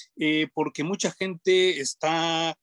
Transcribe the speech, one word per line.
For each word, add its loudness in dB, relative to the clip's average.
eh, 0
porque -2
mucha -2
gente 2
está -2